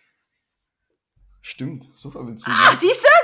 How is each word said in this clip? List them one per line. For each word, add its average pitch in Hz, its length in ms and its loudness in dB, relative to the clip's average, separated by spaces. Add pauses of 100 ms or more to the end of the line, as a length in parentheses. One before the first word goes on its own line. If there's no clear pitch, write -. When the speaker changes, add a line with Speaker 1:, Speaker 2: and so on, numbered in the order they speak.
(1400)
Speaker 1:
Stimmt, - 540 -16
Sofabezug. 123 560 -18
Speaker 2:
Ah, - 280 2
siehst 480 240 -2 (200)